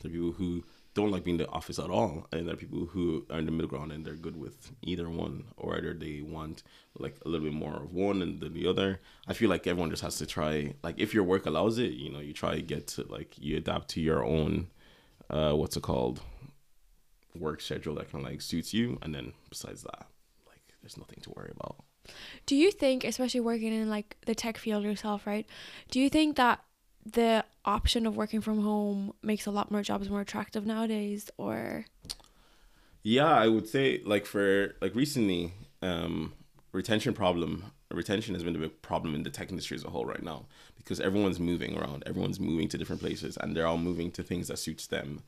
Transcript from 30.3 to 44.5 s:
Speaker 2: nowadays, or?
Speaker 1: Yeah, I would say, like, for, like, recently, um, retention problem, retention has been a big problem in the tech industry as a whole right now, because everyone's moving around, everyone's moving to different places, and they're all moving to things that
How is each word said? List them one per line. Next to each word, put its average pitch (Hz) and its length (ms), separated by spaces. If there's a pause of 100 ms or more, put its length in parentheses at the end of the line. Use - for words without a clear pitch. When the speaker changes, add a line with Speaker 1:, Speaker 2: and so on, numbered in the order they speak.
Speaker 2:
nowadays, 214 720
or? 220 460 (1200)
Speaker 1:
Yeah, 127 300
I 113 160
would 110 200
say, 135 360
like, 101 220
for, 98 540
like, 95 140
recently, 101 580 (300)
um, 85 520 (380)
retention 107 420
problem, 87 500 (260)
retention 101 440
has 87 100
been 85 100
a 82 40
big 78 240
problem 82 320
in 76 80
the - 80
tech - 200
industry 82 260
as - 80
a - 60
whole 60 140
right - 180
now, 82 240 (300)
because - 240
everyone's 95 400
moving 82 360
around, 71 300
everyone's 92 320
moving 82 300
to 78 100
different 82 220
places, - 380
and 85 180
they're 82 100
all 82 120
moving 85 340
to 90 100
things 87 260
that - 100